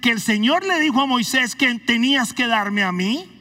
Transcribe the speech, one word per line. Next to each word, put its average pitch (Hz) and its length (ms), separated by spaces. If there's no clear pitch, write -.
Que 247 100
el 226 100
Señor 233 440
le 370 160
dijo 285 200
a 277 60
Moisés 247 480
que 247 260
tenías 240 520
que 247 140
darme 208 360
a 185 100
mí. 214 380